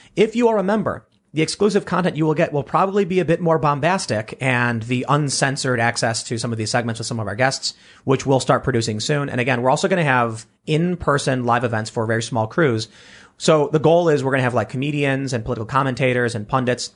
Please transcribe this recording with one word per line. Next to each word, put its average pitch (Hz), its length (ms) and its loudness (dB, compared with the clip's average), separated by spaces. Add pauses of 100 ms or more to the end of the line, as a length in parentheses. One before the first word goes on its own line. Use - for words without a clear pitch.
(160)
if 220 200 2
you 233 120 4
are 226 100 4
a 190 60 0
member, 185 420 -2 (280)
the 151 100 0
exclusive 202 420 0
content 170 320 -2
you 156 80 0
will 156 80 2
get 160 180 0
will 143 120 -2
probably 196 420 0
be 180 140 0
a 170 60 0
bit 160 160 0
more 160 180 2
bombastic, 143 840 -2
and 120 420 2
the 127 240 -2
uncensored 139 720 0
access 117 440 0
to 120 140 -6
some 117 140 -4
of 113 60 -4
these 110 140 -4
segments 117 280 -2
with 110 80 -8
some 113 120 -4
of 104 80 -4
our 101 80 -6
guests, 127 380 0 (320)
which 131 200 0
we'll 131 160 2
start 127 220 2
producing 113 360 0
soon. 143 300 -2
And 123 100 -4
again, 120 220 0
we're 127 80 2
also 151 180 2
gonna 180 160 2
have 120 420 0 (200)
in-person 156 800 0
live 120 180 2
events 110 260 -2
for 113 160 -4
very 113 180 -2
small 113 240 -2
crews. 117 420 0 (480)
So 151 320 2
the 151 100 2
goal 165 300 4
is 147 140 2
we're 131 80 0
gonna 131 120 0
have, 120 100 0
like, 107 140 0
comedians 135 640 -2
and 113 140 -4
political 117 200 -4
commentators 123 720 0
and 104 100 -6
pundits 123 500 -2